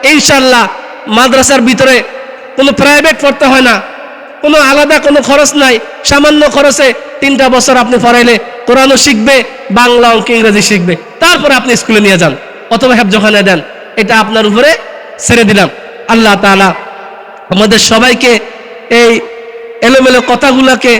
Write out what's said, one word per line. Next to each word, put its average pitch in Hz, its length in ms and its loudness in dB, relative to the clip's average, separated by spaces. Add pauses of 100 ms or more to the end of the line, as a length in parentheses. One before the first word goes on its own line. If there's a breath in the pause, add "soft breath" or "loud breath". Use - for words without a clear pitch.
ইনশাআল্লাহ, 262 640 2 (400)
মাদ্রাসার 262 540 2
ভিতরে 254 420 0 (520)
কোনো 277 160 2
প্রাইভেট 294 500 2
পড়তে 277 240 0
হয় 262 160 2
না, 226 200 2 (600)
কোনো 302 200 2
আলাদা 285 380 2
কোনো 285 220 2
খরচ 277 320 0
নাই, 262 260 2 (240)
সামান্য 294 460 2
খরচে 277 440 2 (260)
তিনটা 269 300 0
বছর 254 280 2
আপনি 240 260 0
পড়াইলে 240 360 2 (260)
কোরআনও 269 320 2
শিখবে, 247 460 2 (280)
বাংলা, 240 380 2
অঙ্ক, 226 200 0
ইংরেজি 220 320 2
শিখবে। 180 340 0 (240)
তারপরে 320 340 0
আপনি 247 240 0
স্কুলে 220 220 0
নিয়ে 196 180 2
যান 165 160 0 (360)
অথবা 247 260 2
হেফজখানায় 208 480 0
দেন, 185 160 2 (360)
এটা 220 240 0
আপনার 214 260 0
উপরে 226 240 2 (480)
ছেড়ে 233 260 0
দিলাম। 196 260 2 (380)
আল্লাহ 220 280 2
তাআলা 190 380 2 (760)
আমাদের 208 300 2
সবাইকে 240 600 0 (500)
এই 233 300 2 (640)
এলোমেলো 254 460 2
কথাগুলোকে 254 720 2